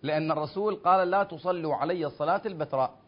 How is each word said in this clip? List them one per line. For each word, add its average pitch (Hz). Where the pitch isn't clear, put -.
لأن 156
الرسول 190
قال: 180
"لا 196
تصلوا 165
علي 156
الصلاة 156
البتراء". 147